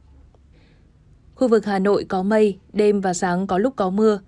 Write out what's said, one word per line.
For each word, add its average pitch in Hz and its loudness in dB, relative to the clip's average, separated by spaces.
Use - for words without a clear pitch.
Khu 254 0
vực 214 2
Hà 202 -2
Nội 196 0
có 190 -4
mây, 208 2
đêm 208 0
và 185 -2
sáng 185 -4
có 185 -2
lúc 262 -2
có 190 -2
mưa, 208 0